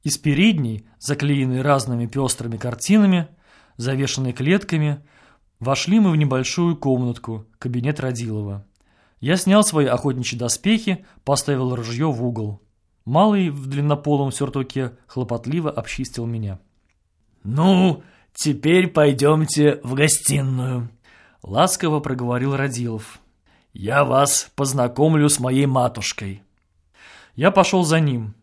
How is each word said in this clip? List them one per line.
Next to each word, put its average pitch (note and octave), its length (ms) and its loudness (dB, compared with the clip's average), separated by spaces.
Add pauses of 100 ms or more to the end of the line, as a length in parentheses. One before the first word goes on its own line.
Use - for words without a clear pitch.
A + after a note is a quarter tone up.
Из C#3+ 140 -2
передней, D3 680 2 (140)
заклеенной C#3 640 0
разными B2 440 0
пёстрыми A#2 520 -4
картинами, F3+ 720 2 (500)
завешанной C3 540 -4
клетками, D3+ 720 -2 (560)
вошли C#3 400 0
мы G3 120 4
в D#3+ 40 2
небольшую D3+ 640 0
комнатку, A#2+ 720 -4 (100)
кабинет B2+ 420 -4
Радилова. A2 680 -6 (540)
Я D#3 180 0
снял G3 260 4
свои D3+ 240 2
охотничьи B2 500 -2
доспехи, F#3 680 -2 (180)
поставил C3 520 0
ружьё A#2+ 360 -2
в A#2+ 120 -4
угол. A2+ 380 -6 (440)
Малый F#3 440 2
в C#3+ 180 -8
длиннополом C#3+ 640 0
сюртуке C3 680 -4 (100)
хлопотливо B2+ 640 -4
обчистил A#2+ 540 -8
меня. A2 340 -6 (840)
Ну, F3 600 2 (340)
«Теперь D#3+ 500 2
пойдёмте D3 960 4
в B2 120 -8
гостиную», C3 960 0 (520)
ласково D3+ 600 0
проговорил B2+ 520 -2
Радилов. A#2+ 680 -6 (500)
«Я A#2 320 0
вас C3+ 520 2
познакомлю C#3 760 2
с C#3+ 100 0
моей C3 260 2
матушкой». A#2+ 800 -2 (920)
Я D3+ 140 2
пошёл F#3 360 4
за D#3+ 160 2
ним. A#2+ 420 -2